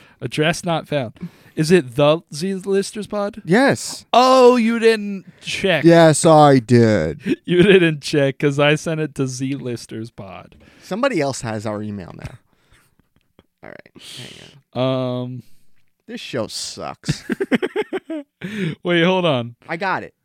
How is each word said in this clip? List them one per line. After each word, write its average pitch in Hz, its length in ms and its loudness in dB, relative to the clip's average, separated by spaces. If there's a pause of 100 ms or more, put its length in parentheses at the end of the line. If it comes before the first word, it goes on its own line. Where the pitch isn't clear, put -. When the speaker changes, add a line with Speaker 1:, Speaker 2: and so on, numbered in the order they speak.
(200)
Speaker 1:
Address 151 440 -4
not 165 240 -4
found. 131 260 -6 (400)
Is 160 160 -2
it 139 240 2
the 151 260 2 (140)
Z 185 220 -8
Listers 196 500 -6
Pod? 208 380 -8
Speaker 2:
Yes. 208 680 0
Speaker 1:
Oh, 254 440 6
you 233 240 0
didn't 208 440 0 (160)
check. 175 440 -4
Speaker 2:
Yes, 165 420 6
I 151 320 8
did. 113 840 2
Speaker 1:
<laughs> - 40 -16
You 175 160 2
didn't 170 380 4
check 135 380 -2
'cause 143 200 -2
I 147 160 2
sent 156 260 -6
it 151 160 -8
to 135 120 -4
Z 131 260 -8
Listers 120 560 -12
Pod. 90 460 -20 (260)
Speaker 2:
Somebody 233 380 -4
else 139 220 -4
has 110 240 -8
our 104 160 -8
email 104 340 -12
now. - 220 -18 (1300)
All - 60 -18
right, - 320 -20 (140)
hang - 340 -20 (240)
on. 127 480 -4
Speaker 1:
Um, 123 200 -12 (640)
Speaker 2:
This 226 140 -14
show 113 280 -8
sucks. - 800 -10
Speaker 1:
<laughs> - 40 -4 (1500)
Wait, 170 220 0
hold 185 200 0
on. 120 320 -4 (120)
Speaker 2:
I 165 100 -8
got 175 240 -6
it. 85 120 -16 (100)